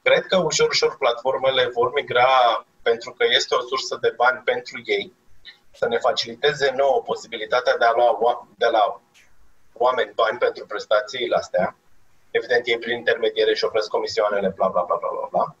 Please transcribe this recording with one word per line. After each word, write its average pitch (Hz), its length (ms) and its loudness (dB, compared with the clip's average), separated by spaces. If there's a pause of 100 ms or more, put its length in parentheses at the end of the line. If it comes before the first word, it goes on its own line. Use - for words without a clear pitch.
Cred 131 240 2
că 190 120 0
ușor, 156 320 2
ușor - 280 -2
platformele 131 760 0
vor 120 200 0
migra, 123 720 2 (160)
pentru 117 360 -2
că 120 120 2
este 127 260 2
o 127 60 0
sursă 127 400 -6
de 113 140 0
bani 147 300 0
pentru 123 400 -4
ei, 101 280 -4 (580)
să - 160 -4
ne 117 100 0
faciliteze 131 800 0
nouă 135 240 2
posibilitatea 113 760 -2
de 117 80 2
a 117 100 4
lua 117 260 4
oa-, 120 260 0 (100)
de 120 80 0
la 110 360 2 (720)
oameni 120 420 0
bani 113 220 0
pentru 117 280 -2
prestațiile 107 680 -2
astea. - 400 -2 (560)
Evident, 117 360 -2
ei 117 100 0
prin 117 200 -4
intermediere 110 540 0
își 110 140 0
opresc 107 220 -2
comisioanele, 104 680 -2
bla, 98 120 0
bla, 90 140 0
bla, 87 140 -2
bla, 87 140 -6
bla, - 220 -6
bla. - 280 -2